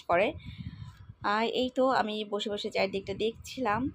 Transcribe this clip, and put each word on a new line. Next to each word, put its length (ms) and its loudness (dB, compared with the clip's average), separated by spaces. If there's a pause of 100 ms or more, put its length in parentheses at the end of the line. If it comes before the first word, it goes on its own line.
করে। 260 4 (960)
আর 300 2
এই 160 2
তো 220 2
আমি 240 2 (100)
বসে 240 -2
বসে 200 -4
চারিদিকটা 440 0
দেখছিলাম। 680 -2 (140)